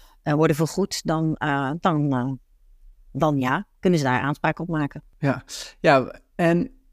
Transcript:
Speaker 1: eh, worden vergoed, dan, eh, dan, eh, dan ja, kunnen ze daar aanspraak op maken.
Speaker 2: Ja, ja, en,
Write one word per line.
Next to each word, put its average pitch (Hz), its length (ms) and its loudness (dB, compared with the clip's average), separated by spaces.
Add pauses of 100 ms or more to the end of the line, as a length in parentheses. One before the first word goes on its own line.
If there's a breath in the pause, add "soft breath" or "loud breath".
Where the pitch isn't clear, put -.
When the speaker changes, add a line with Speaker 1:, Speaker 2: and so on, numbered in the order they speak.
(240 soft breath)
Speaker 1:
eh, 151 100 0
worden 156 220 2
vergoed, 165 500 -4
dan, 160 300 0
eh, 139 440 -2
dan, 147 340 0
eh, 127 180 -2 (800)
dan 147 280 0
ja, 131 280 -2 (120)
kunnen 180 200 2
ze 139 60 0
daar 123 160 2
aanspraak 147 380 -2
op 175 80 -8
maken. 151 360 -4 (140)
Speaker 2:
Ja, 127 260 -2 (360 loud breath)
ja, 139 400 2 (160)
en, 170 360 2 (220)